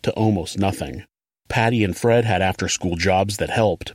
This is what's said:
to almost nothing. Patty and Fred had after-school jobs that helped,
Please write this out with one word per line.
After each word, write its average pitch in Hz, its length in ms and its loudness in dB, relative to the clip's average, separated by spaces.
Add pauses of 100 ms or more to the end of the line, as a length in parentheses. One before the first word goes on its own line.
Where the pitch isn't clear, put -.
to - 120 -2
almost 104 440 0
nothing. 92 480 -4 (420)
Patty 117 360 2
and 90 120 0
Fred 117 300 2
had 92 160 2
after-school 92 540 -2
jobs 95 420 0
that - 140 -4
helped, 104 440 0